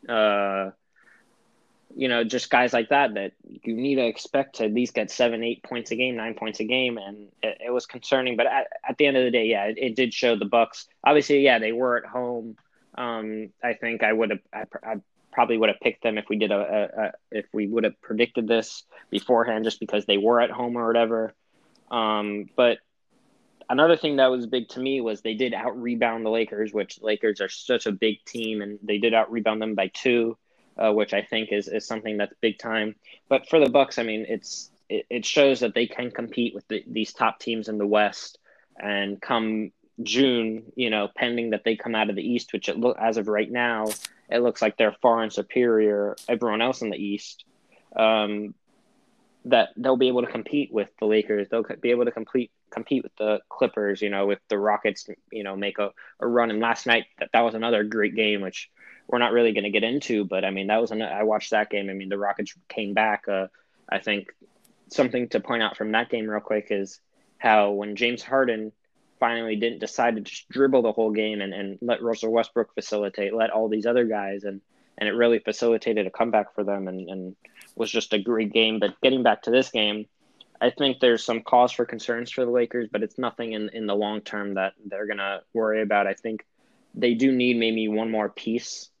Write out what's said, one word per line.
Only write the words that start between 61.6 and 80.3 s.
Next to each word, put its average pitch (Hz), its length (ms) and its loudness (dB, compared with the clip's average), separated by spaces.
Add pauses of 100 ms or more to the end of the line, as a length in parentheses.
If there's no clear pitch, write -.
game. 98 200 -4
I 95 40 -8
mean, 98 160 -8
the 101 80 -4
Rockets 101 360 -4 (140)
came 101 260 -6
back. 107 320 2
Uh, 95 220 -2 (400)
I 98 100 -2
think 101 300 -4 (640)
something 123 400 0
to 113 100 0
point 117 240 -2
out - 120 -2
from 107 160 -4
that 117 180 0
game 110 180 -4
real 107 120 -2
quick 107 300 -4
is 98 300 -4 (380)
how 107 320 6
when 104 260 -4
James 120 260 -2
Harden 120 500 0 (460)
finally 117 380 0
didn't 113 240 -2
decide 117 340 0
to 107 60 -4
just - 280 -14
dribble 135 340 4
the 113 100 2
whole 110 180 0
game 107 300 -2
and, 98 120 -6
and 98 280 -8
let 120 220 -2
Russell 113 280 -2
Westbrook 113 440 0
facilitate, 104 600 -4
let 113 160 0
all 110 180 0
these 107 180 -2
other 120 180 4
guys, 101 400 -4
and, 98 160 -8 (360)
and 107 120 -2
it 101 40 0
really 117 280 4
facilitated 110 640 0
a 92 40 -6
comeback 113 440 0
for 107 80 -4
them 98 240 -4
and, 92 220 -10
and 95 280 -10 (380)
was 113 160 -4
just - 220 -2
a 107 60 0
great 110 340 -2
game. 110 260 4
But 101 220 -2
getting 131 240 2
back 110 180 4
to - 80 -4
this 127 200 4
game, 107 360 -2 (540)